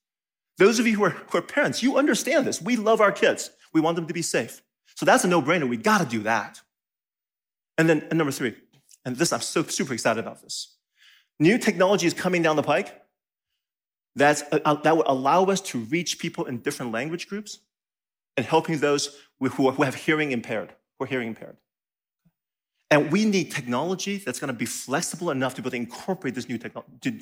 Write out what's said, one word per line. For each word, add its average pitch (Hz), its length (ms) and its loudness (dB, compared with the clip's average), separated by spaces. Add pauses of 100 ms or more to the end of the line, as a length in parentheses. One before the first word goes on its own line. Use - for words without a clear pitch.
(600)
Those 220 180 8
of 233 80 2
you 220 120 2
who 208 80 4
are, 170 100 2 (160)
who 180 80 0
are - 20 -2
parents, 226 400 -2
you 262 160 2
understand 277 480 2
this. - 160 -4
We 226 140 -2
love 220 260 4
our 202 100 6
kids. - 380 0 (240)
We 160 80 4
want 165 140 2
them 170 100 -4
to 165 80 -6
be 175 80 -6
safe. - 400 -4 (320)
So - 140 -6
that's 233 160 8
a 196 40 2
no-brainer. 165 400 2
We 120 100 -2
gotta 180 280 2
do 117 140 -4
that. 107 420 -2 (1160)
And 160 100 4
then, 156 220 2
and 160 80 0
number 147 120 0
three, 127 240 -6 (500)
and 127 100 -6
this, - 160 0
I'm 120 100 -2
so - 220 -2
super 147 300 -6
excited 113 260 0
about 113 220 -10
this. - 340 -14 (640)
New 185 180 4
technology 185 480 2
is 160 80 2
coming 180 300 -2
down 156 140 2
the 143 40 2
pike 190 400 -2 (1120)
that's, 143 380 4
uh, 151 140 2
uh, 151 100 4
that 151 220 2
will 160 100 2
allow 139 380 2
us 190 160 0
to - 180 -6
reach 139 400 -4
people 165 260 -6
in 135 120 -6
different 127 340 -6
language 147 360 -6
groups 208 320 -12 (760)
and 117 100 -2
helping 160 340 2
those 143 360 0 (240)
who, 131 80 0
who 131 360 2
have 127 120 0
hearing 151 380 -2
impaired, 110 420 -6 (220)
who 135 80 -6
are - 20 -6
hearing 123 220 -4
impaired. - 260 -14 (1400)
And 147 180 4
we 196 140 2
need 190 300 0
technology 165 640 -4
that's 127 200 -8
gonna 139 140 -6
be 117 140 -6
flexible 165 640 -4
enough 131 240 -2
to 127 60 -12
be - 20 -8
able 127 80 -6
to 127 60 -4
incorporate 127 580 -6
this 123 140 -8
new 117 80 -4
techno-, 117 260 -12 (180)
to 117 200 -4